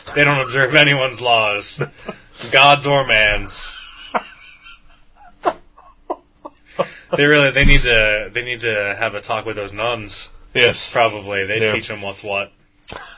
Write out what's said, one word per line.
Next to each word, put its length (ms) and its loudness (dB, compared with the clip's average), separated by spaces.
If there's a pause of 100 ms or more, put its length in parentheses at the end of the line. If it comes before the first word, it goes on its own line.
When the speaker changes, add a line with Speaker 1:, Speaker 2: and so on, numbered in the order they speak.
(140)
Speaker 1:
They 100 4
don't 160 2
observe 340 0
anyone's 460 2
laws, 600 0 (680)
God's 360 4
or 200 2
man's. 680 0 (3500)
They 100 4
really, 260 6
they 120 2
need 180 8
to, 500 2
they 100 -6
need 180 -10
to 380 -2
have 160 -4
a 60 -8
talk 260 -6
with 100 -6
those 160 -8
nuns. 580 -6 (240)
Speaker 2:
Yes. 360 2
Speaker 1:
Probably. 560 -2
They 200 -4
Speaker 2:
Yeah. 60 0
Speaker 1:
teach 180 -6
'em 120 -10
what's 220 -12
what. 280 -6 (640)